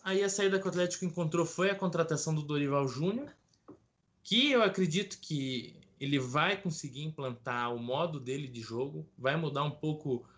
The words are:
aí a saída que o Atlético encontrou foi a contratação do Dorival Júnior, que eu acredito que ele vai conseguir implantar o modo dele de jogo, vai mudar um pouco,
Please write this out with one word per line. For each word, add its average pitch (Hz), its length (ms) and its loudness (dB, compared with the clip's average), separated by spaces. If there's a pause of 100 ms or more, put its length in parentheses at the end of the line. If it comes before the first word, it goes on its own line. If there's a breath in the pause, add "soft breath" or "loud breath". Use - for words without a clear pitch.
aí 190 180 4
a 196 60 4
saída 190 300 4
que 190 80 -2
o - 20 0
Atlético 175 360 0
encontrou 170 400 0
foi 180 260 0
a 196 40 2
contratação 160 600 0
do 151 80 0
Dorival 143 440 2
Júnior, 185 480 -2 (880)
que 269 300 4
eu 240 100 6
acredito 190 580 2
que 131 600 -4 (180)
ele 139 200 2
vai 151 420 0
conseguir 147 440 -6
implantar 123 680 -4
o 120 60 -4
modo 143 400 -2
dele 131 300 -6
de 117 120 -12
jogo, 139 460 -6 (100)
vai 131 200 0
mudar 143 260 0
um 147 80 0
pouco, 151 560 -4 (120 loud breath)